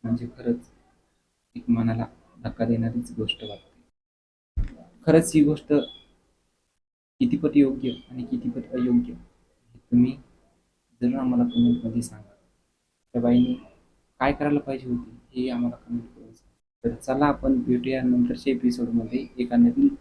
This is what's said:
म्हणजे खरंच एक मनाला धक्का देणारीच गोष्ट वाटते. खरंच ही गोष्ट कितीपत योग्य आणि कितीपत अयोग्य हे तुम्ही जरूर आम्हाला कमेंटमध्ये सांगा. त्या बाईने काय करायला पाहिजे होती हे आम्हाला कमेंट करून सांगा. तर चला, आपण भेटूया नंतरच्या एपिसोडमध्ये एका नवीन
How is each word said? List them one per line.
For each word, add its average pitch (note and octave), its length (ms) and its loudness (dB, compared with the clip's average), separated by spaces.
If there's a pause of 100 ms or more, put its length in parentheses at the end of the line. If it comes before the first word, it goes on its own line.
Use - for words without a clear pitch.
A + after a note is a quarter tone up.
म्हणजे A#2 240 -4
खरंच - 440 -6 (840)
एक - 140 -12
मनाला A2+ 360 0 (380)
धक्का A2+ 220 -4
देणारीच A#2 520 -2
गोष्ट A2 260 -6
वाटते. G2+ 280 -16 (1300)
खरंच D#3+ 300 4
ही D3+ 80 8
गोष्ट D3 300 0 (1500)
कितीपत C3 360 0
योग्य C3 360 2 (200)
आणि B2+ 120 -10
कितीपत - 500 -6
अयोग्य B2 400 0
हे - 680 -20 (120)
तुम्ही B2 260 4 (840)
जरूर B2 180 0
आम्हाला B2 240 2
कमेंटमध्ये A#2+ 580 0
सांगा. - 340 -14 (760)
त्या A#2+ 80 -2
बाईने B2 320 4 (680)
काय C#3 140 0
करायला D3 260 0
पाहिजे C3+ 300 -8
होती - 520 -8
हे B2+ 80 -2
आम्हाला A#2+ 260 -4
कमेंट A#2 280 -8
करून A2+ 300 -20
सांगा. - 180 -20 (320)
तर A#2+ 120 -2
चला, C3+ 300 -2
आपण C3+ 360 0
भेटूया B2 420 -2
नंतरच्या B2 500 0
एपिसोडमध्ये A#2+ 720 -2 (100)
एका F3 180 -2
नवीन - 320 6 (140)